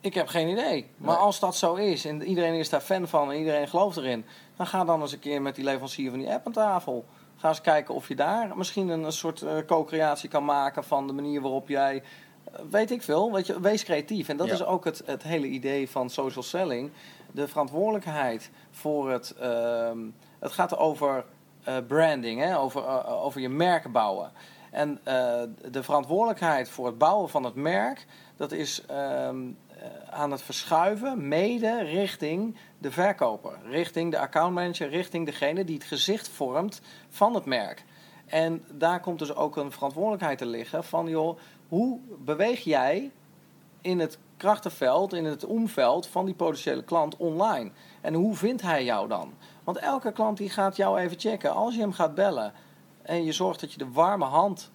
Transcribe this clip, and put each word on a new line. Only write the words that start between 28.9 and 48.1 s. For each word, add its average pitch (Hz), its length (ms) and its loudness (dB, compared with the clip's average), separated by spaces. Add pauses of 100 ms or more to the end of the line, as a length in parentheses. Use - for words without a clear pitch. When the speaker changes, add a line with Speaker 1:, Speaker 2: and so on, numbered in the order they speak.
Speaker 1:
eh, - 60 -14 (240)
aan 147 200 -2
het 139 120 -6
verschuiven 202 840 0
mede 220 540 2
richting 180 720 -2 (220)
de 139 120 -4
verkoper, 156 760 0
richting 165 460 -2
de - 80 0
accountmanager, 175 680 0
richting 170 380 -2
degene 147 380 0
die 160 100 -4
het 147 100 -10
gezicht 190 440 -2
vormt 151 520 -2 (280)
van 220 260 4
het 196 100 -2
merk. 120 400 -2 (420)
En 165 460 0
daar 165 280 2
komt 175 180 -4
dus 151 160 -4
ook 151 220 -2
een 143 160 -4
verantwoordelijkheid 160 640 -2
te 127 80 -6
liggen 117 380 -6
van, 165 240 -2
joh, 160 300 0 (300)
hoe 233 300 2 (200)
beweeg 156 460 0
jij 156 460 2 (720)
in 180 180 0
het 156 200 -2 (180)
krachtenveld, 185 760 2
in 170 120 -2
het 151 200 -4
omveld 175 600 2
van 190 180 -2
die 190 100 -2
potentiële 156 500 -2
klant 160 320 2
online? 165 540 0 (300)
En - 140 -2